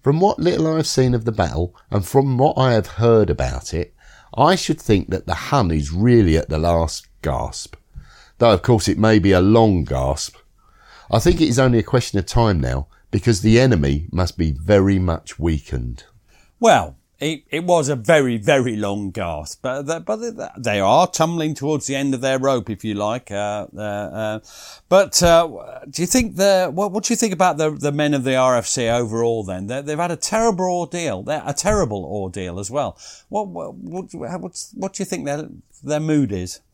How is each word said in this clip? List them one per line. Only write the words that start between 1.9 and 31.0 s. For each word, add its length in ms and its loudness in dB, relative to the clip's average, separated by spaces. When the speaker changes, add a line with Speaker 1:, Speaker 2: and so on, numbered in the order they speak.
Speaker 1:
and 160 -2
from 300 2
what 200 2
I 140 4
have 160 2
heard 420 4
about 440 -4
it, 200 -6
I 220 2
should 240 -4
think 300 0
that 180 -6
the 80 -4
Hun 360 0
is 200 -2
really 460 4
at 100 -2
the 100 -4
last 520 -2
gasp. 540 -6
Though, 160 6
of 80 2
course, 260 2
it 100 0
may 220 4
be 140 4
a 80 6
long 420 4
gasp. 540 -4
I 80 2
think 220 2
it 80 4
is 100 2
only 200 4
a 40 0
question 340 0
of 80 0
time 360 2
now, 260 -4
because 300 0
the 180 6
enemy 500 2
must 280 -2
be 140 0
very 480 4
much 380 -4
weakened. 680 -4
Speaker 2:
Well, 340 4
it, 280 -6
it 160 -4
was 240 2
a 80 -2
very, 400 2
very 400 2
long 340 -4
gasp, 500 -8
but 200 -6
the, 180 -6
but 160 -6
the, 420 -10
they 220 -2
are 260 4
tumbling 480 -2
towards 320 -4
the 120 -4
end 160 -2
of 80 -4
their 180 0
rope, 300 0
if 160 -8
you 80 -2
like. 360 -4
Uh, 460 -6
uh, 60 -12
uh, 580 -6
but, 340 2
uh, 680 2
do 120 -8
you 40 0
think 320 0
the, 360 2
what, 200 -4
what 100 -4
do 80 -4
you 60 0
think 160 0
about 240 0
the, 140 0
the 200 -4
men 220 0
of 100 -2
the 140 0
R 180 2
F 120 -2
C 200 -2
overall? 560 -2
Then 240 -8
they, 140 -6
they've 160 -6
had 140 -4
a 40 -4
terrible 480 -2
ordeal, 580 -4